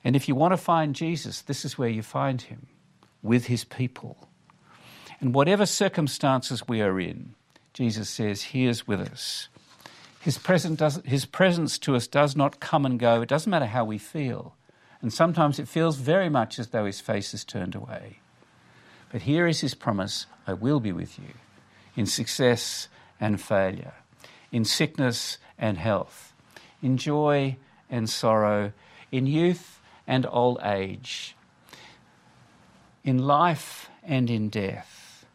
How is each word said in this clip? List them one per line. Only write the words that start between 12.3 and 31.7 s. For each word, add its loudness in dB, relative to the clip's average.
not 0
come 0
and 0
go. 4
It -4
doesn't 0
matter 2
how 0
we -4
feel. -8
And -2
sometimes 4
it -8
feels 0
very 2
much 0
as -6
though 0
his -6
face -4
is -10
turned -8
away. -14
But -6
here 2
is 0
his -2
promise, -4
"I -4
will 0
be -2
with -10
you -18
in 0
success 0
and 0
failure, -2
in 0
sickness 0
and -2
health, -4
in 2
joy 0
and -2
sorrow, 2
in 0
youth 0
and 2
old 2
age, -4